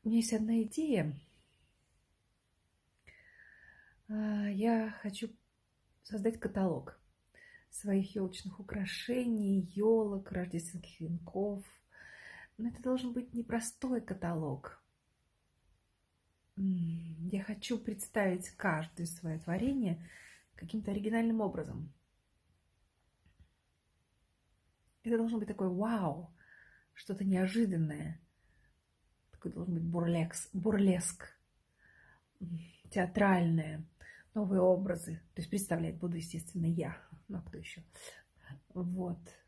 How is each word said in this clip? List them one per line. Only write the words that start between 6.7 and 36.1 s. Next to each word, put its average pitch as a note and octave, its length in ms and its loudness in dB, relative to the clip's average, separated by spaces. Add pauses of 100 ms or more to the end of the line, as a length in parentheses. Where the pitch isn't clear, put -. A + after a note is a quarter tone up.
своих G3 440 2
ёлочных F#3+ 460 -4
украшений, G#3 1000 0 (140)
ёлок, G#3 580 4
рождественских F3+ 680 -6
венков. F#3+ 640 -4 (920)
Но A#3 120 -4
это - 140 -8
должен B3+ 300 0
быть B3 220 -6
не A#3 80 -2
простой B3 580 -2
каталог. E3 840 -4 (1700)
М, E3 720 -2
я G3 160 -2
хочу G#3+ 340 -4
представить G3 720 0
каждое E3 560 -2
своё D#3+ 320 -6
творение F#3+ 680 0 (480)
каким-то G3+ 360 -6
оригинальным A3 500 2
образом. - 500 -4 (3000)
Это A#3 160 2
должно A3+ 200 2
быть G#3 100 -2
такое F#3+ 200 0
вау, F3+ 680 0 (600)
что-то G3 300 -6
неожиданное. F#3 960 2 (1080)
Такой - 220 -10
должен F3 220 -4
быть E3 100 -2
бурлекс-, E3+ 680 0
бурлеск, G3 840 2 (1080)
м, E3+ 200 -6 (300)
театральное, F3 960 4 (480)
новые F#3+ 260 4
образы. F3+ 600 4 (120)
То F3 60 -6
есть - 80 -6
представлять E3+ 500 0
буду, E3+ 200 -2